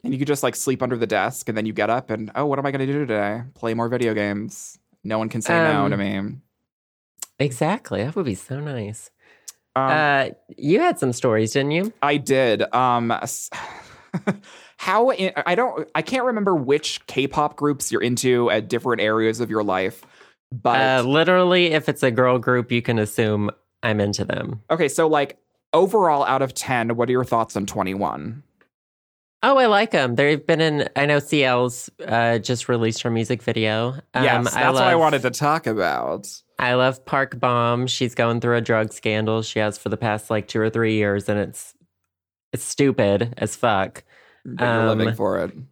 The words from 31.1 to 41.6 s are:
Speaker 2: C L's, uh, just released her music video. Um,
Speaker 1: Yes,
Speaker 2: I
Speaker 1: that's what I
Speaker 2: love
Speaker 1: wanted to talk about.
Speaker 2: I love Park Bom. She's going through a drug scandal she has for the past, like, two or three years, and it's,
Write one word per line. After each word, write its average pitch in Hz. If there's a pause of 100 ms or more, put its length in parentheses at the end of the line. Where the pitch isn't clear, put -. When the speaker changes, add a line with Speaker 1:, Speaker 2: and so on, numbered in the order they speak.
Speaker 2:
C 143
L's, 123 (180)
uh, 117
just 120
released 113
her 123
music 113
video. 113 (180)
Um, 127
Speaker 1:
Yes, 120
Speaker 2:
I 123
Speaker 1:
that's 135
what 127
I 127
Speaker 2:
love 170
Speaker 1:
wanted 147
to 127
talk 147
about. 85 (300)
Speaker 2:
I 123
love 127
Park 135
Bom. 120
She's 123
going 117
through 120
a -
drug 110
scandal 110
she 110
has 107
for -
the 101
past, 107
like, 107
two 113
or 110
three 113
years, 101
and 104
it's, - (800)